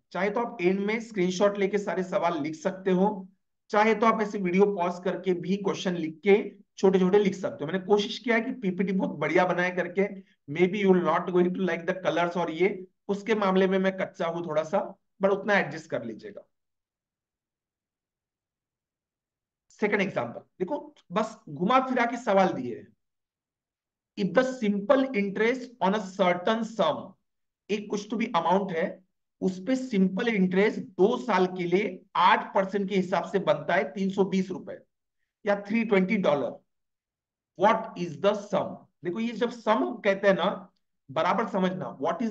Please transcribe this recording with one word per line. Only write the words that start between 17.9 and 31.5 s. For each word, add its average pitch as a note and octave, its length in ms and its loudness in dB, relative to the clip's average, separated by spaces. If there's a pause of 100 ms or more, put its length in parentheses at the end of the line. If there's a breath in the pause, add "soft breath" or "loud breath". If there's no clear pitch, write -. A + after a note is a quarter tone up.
Second G#3 200 0
example B2+ 400 -4 (180)
देखो, D4 360 -6 (180)
बस G#3+ 240 -2 (120)
घुमा F3+ 380 2
फिरा B3 200 0
के B3+ 100 -4
सवाल F#3+ 360 2
दिए A#2+ 240 -8
हैं। - 120 -18 (1300)
If G3+ 160 -2
the B3+ 100 6
simple G#3+ 600 2 (120)
interest G#3+ 540 -2 (120)
on F#3+ 120 2
a A3 140 -2
certain G3 560 0 (100)
sum, D3+ 380 -2 (580)
एक G#3 200 -4
कुछ G3+ 200 -4
तो A#3+ 60 -4
भी A3+ 100 -2 (100)
amount F3+ 360 2
है, E3 300 -4 (380)
उस F#3 260 -2
पे C4 100 0
simple F#3+ 520 0
interest G3 520 2 (180)
दो G3 180 4
साल F#3+ 300 2
के F3+ 180 -4